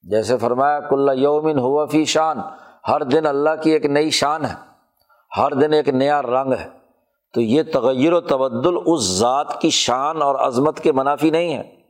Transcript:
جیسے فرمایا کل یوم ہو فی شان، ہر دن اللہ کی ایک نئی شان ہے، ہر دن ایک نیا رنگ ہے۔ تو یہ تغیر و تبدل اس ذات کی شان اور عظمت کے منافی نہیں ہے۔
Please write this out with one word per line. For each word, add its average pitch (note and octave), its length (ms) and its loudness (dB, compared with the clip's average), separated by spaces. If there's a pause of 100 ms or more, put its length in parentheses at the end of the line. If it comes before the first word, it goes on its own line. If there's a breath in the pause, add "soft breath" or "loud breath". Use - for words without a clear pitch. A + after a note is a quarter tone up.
جیسے G#2+ 340 0
فرمایا C3 440 0
کل C#3 360 0
یوم D3 420 0
ہو C#3 280 0
فی D3+ 180 0
شان، D#3 340 -2 (500 loud breath)
ہر D3 140 0
دن D3+ 240 0
اللہ D3 240 0 (120)
کی D#3 80 2
ایک D3+ 160 2
نئی D3 240 2
شان D3 340 -2
ہے، G2+ 100 -6 (840)
ہر B2+ 160 2
دن D3+ 200 2
ایک D3 160 2
نیا C#3 340 0
رنگ B2+ 300 0
ہے۔ F2 160 -4 (640)
تو A#2+ 60 2
یہ A#2+ 220 2 (100)
تغیر C3 400 2
و E3+ 80 2
تبدل C3+ 540 0 (120)
اس G#2+ 320 0
ذات C3 420 0
کی D#3+ 100 2
شان D3+ 520 -2
اور C#3 120 2
عظمت C3+ 460 0
کے D#3+ 120 2
منافی C#3 380 2
نہیں E3 240 -2
ہے۔ - 360 -12